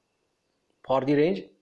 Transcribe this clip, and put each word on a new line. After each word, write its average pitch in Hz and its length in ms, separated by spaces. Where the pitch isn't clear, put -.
for 131 220
the 147 120
range 185 220